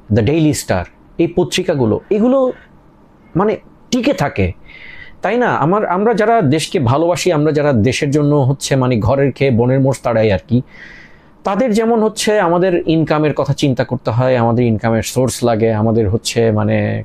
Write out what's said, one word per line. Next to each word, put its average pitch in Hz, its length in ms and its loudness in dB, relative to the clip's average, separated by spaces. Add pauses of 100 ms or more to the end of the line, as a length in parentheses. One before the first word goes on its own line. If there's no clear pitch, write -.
(120)
দ্য 110 120 4
ডেইলি 151 300 2
স্টার, 90 300 -4 (340)
এই 170 180 2
পত্রিকাগুলো, 170 640 0 (100)
এগুলো 247 420 2 (840)
মানে 202 200 0 (340)
টিকে 254 240 0
থাকে, 98 380 -2 (720)
তাই 214 160 -2
না? 226 120 0 (140)
আমার, 196 220 0
আমরা 214 280 0
যারা 220 280 2
দেশকে 160 380 0
ভালোবাসি, 160 520 0
আমরা 151 200 2
যারা 147 200 0
দেশের 131 380 0
জন্য 147 240 2
হচ্ছে 139 420 0
মানে 127 200 0
ঘরের 131 360 0
খেয়ে 135 180 0
বনের 127 300 2
মোষ 131 200 0
তাড়াই 113 320 2
আর 92 160 -2
কি, 123 140 0 (840)
তাদের 202 280 0
যেমন 226 300 0
হচ্ছে 214 380 0
আমাদের 175 480 0
ইনকামের 156 460 0
কথা 143 200 -2
চিন্তা 131 300 0
করতে - 260 -6
হয়, 127 260 2
আমাদের 117 280 2
ইনকামের 113 380 0
সোর্স 127 420 -4
লাগে, 113 280 2
আমাদের 107 380 0
হচ্ছে 113 420 0
মানে 107 520 -2